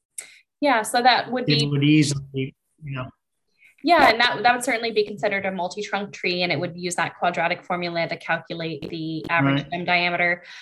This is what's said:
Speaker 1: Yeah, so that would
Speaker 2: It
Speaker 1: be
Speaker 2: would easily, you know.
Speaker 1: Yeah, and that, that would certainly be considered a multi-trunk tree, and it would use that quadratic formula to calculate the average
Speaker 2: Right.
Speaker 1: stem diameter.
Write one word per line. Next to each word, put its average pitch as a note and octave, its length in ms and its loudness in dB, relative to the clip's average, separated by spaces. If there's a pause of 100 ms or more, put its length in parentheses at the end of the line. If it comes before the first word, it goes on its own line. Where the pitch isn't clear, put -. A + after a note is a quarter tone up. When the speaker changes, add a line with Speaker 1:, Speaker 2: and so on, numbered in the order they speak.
(600)
Speaker 1:
Yeah, B3+ 220 2
so A#3+ 200 0
that A#3+ 300 4
would B3 180 -2
Speaker 2:
It C#3+ 120 4
Speaker 1:
be C#3+ 60 0
Speaker 2:
would C#3+ 160 0
easily, C#3+ 720 2 (300)
you C#3 120 -10
know. B2+ 140 -8 (760)
Speaker 1:
Yeah, D#4 240 6
and A3+ 100 2
that, A#3 240 2
that A#3+ 100 6
would B3 120 -2
certainly A#3 260 -2
be G#3 140 2
considered G3+ 400 -4
a F#3+ 60 -2
multi-trunk G3 600 -6
tree, F3+ 300 -2
and F3+ 100 0
it E3 80 -2
would F3 160 -4
use F3 200 -6
that - 220 -2
quadratic F3 460 -2
formula F3 460 -4
to E3 80 -6
calculate E3 720 -6
the D#3+ 400 -8
average C#3+ 300 2
Speaker 2:
Right. D#3 80 -8
Speaker 1:
stem F3 180 -6
diameter. F3 580 0 (180)